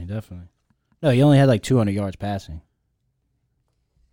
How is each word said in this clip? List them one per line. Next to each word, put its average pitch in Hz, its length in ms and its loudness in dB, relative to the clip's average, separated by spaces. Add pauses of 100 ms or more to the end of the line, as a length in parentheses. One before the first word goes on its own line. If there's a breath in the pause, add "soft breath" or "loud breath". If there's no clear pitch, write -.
definitely. 92 420 -12 (540)
No, 147 100 2
he 123 120 4
only 143 140 6
had, 139 100 4
like, 117 140 2
two - 160 0
hundred 104 140 0
yards 98 240 -6
passing. 98 460 -10 (1500)